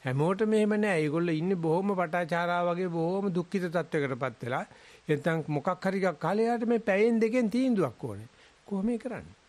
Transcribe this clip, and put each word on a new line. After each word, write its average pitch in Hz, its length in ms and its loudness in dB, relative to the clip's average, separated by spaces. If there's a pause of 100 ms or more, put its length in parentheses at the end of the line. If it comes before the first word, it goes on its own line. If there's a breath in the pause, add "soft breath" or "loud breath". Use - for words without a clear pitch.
හැමෝටම 185 500 0
එහෙම 214 220 4
නැහැ. 208 260 2
ඒගොල්ලෝ 160 340 0
ඉන්නේ 180 220 0
බොහොම 175 360 0
පටාචාරා 175 720 0
වගේ 175 260 0
බොහොම 170 400 -2
දුක්ඛිත 180 380 -2
තත්වයකටපත් 139 760 -2
වෙලා, 135 240 -4 (380 loud breath)
නැත්නම් 156 440 0
මොකක් 147 220 -2 (120)
හරි 190 200 0
එකක් 180 180 0
කාලේ 208 280 0
යාට 233 180 -2
මේ 233 140 2
පැයෙන් 220 400 2
දෙකෙන් 226 300 2
තීන්දුවක් 226 540 0
ඕනේ. 107 260 -10 (320 loud breath)
කොහොම 202 280 -2
ඒ 240 80 -2
කරන්නේ? 120 380 -10 (140)